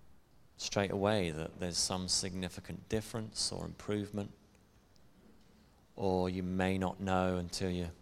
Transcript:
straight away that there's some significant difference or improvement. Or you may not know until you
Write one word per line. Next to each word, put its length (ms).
straight 340
away 400
that 280
there's 180
some 300
significant 840
difference 600
or 140
improvement. 640
Or 340
you 140
may 340
not 220
know 380
until 320
you 180